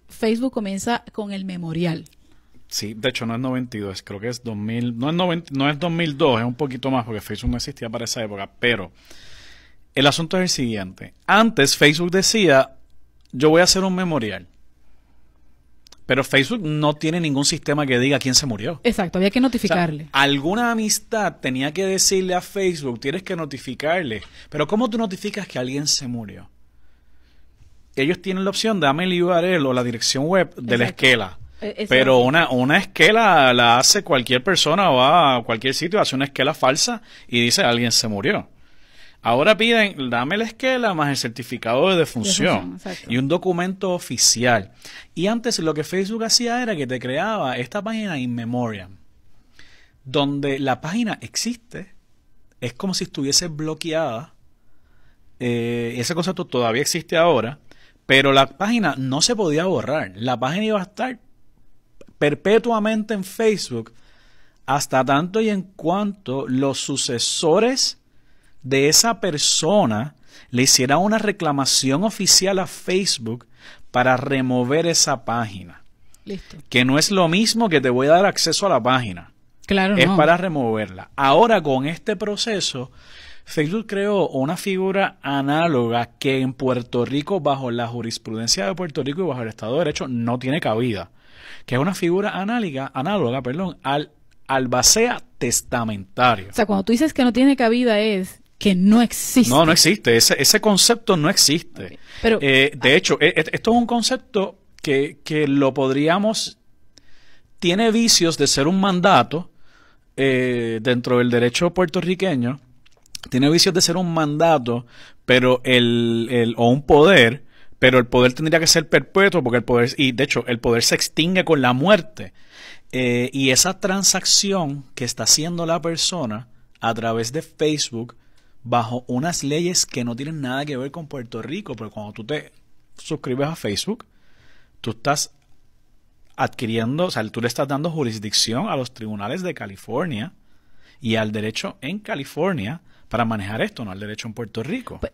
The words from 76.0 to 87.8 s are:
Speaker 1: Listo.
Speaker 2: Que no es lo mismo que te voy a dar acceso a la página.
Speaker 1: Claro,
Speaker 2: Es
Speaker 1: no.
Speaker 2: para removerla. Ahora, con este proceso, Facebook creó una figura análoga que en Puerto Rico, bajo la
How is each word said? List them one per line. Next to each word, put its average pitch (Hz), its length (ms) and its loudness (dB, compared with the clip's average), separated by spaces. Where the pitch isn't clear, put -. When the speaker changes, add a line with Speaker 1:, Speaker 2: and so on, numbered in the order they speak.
Speaker 1:
Listo. 196 320 -14
Speaker 2:
Que 120 140 4
no 131 140 2
es 156 120 2
lo 190 180 4
mismo 220 400 2
que 151 140 2
te 131 80 2
voy 123 160 2
a 151 60 6
dar 185 140 6
acceso 165 400 -2
a 190 40 2
la 131 120 2
página. 120 500 -2
Speaker 1:
Claro, 196 300 2
Speaker 2:
Es 135 100 6
Speaker 1:
no. 190 100 2
Speaker 2:
para 160 200 6
removerla. 110 800 -4
Ahora, 170 460 6
con 135 240 0
este 170 300 -6
proceso, 202 720 -6
Facebook 170 420 -2
creó 196 420 0
una 139 280 -2
figura 190 640 -2
análoga 139 960 0
que 135 220 0
en 131 140 -2
Puerto 123 500 -2
Rico, 143 360 -4
bajo 139 300 -2
la 120 160 -4